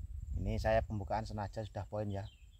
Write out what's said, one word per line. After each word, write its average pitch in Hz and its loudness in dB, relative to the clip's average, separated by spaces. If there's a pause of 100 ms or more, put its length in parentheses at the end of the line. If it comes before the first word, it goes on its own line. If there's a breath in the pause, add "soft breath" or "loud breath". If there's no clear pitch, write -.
(420)
Ini 107 2
saya 110 6
pembukaan 104 0
sengaja 107 -4
sudah 101 -4
poin 104 -2
ya. 98 -2 (340)